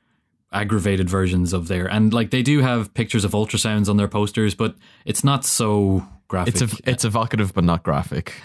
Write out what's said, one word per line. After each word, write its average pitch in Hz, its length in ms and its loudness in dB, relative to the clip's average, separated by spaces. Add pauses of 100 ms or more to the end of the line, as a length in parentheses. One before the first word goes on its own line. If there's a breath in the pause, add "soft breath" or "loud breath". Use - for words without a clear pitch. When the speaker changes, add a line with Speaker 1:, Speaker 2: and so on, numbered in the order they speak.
(520)
Speaker 1:
aggravated 98 560 0
versions 90 440 0
of 87 160 -2
their, 90 180 -2
and, 107 260 2
like, 117 180 0
they 131 120 2
do 143 180 2
have 120 340 0
pictures 110 300 -2
of 95 80 -2
ultrasounds 107 560 0
on 104 80 4
their 101 120 2
posters, 104 460 0
but 110 220 -2 (300 soft breath)
it's - 180 -2
not 139 220 0
so 101 600 2 (220)
graphic. 92 260 -2
Speaker 2:
It's 92 80 0
ev-, 113 220 -2
it's 120 220 0
evocative, 110 480 -2
but 90 100 2
not 85 180 2
graphic. 78 520 -4 (100)